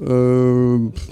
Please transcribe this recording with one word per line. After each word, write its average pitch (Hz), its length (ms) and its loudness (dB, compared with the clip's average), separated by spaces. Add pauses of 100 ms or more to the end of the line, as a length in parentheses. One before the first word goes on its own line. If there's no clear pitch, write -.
أه، 123 800 2 (220)